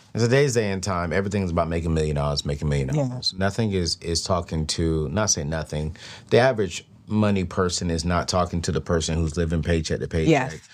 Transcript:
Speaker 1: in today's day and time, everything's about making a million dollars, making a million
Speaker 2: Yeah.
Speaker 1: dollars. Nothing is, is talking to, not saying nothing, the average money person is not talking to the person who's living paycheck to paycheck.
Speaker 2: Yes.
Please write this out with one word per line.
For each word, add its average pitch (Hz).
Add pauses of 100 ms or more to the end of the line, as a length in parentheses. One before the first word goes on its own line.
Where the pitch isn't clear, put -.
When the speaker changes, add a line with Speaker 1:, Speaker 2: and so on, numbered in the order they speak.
(140)
Speaker 1:
in 110
today's 131
day 110
and 95
time, 87
everything's 95
about 82
making 82
a -
million 78
dollars, 71
making 73
a -
million 69
Speaker 2:
Yeah. 139
Speaker 1:
dollars. 123
Nothing 98
is, 87
is 82
talking 85
to, 80
not 95
saying 76
nothing, 78 (320)
the 117
average 110 (220)
money 104
person 87
is 82
not 87
talking 85
to 87
the 76
person 82
who's 80
living 82
paycheck 80
to 78
paycheck. 80 (240)
Speaker 2:
Yes. 78 (140)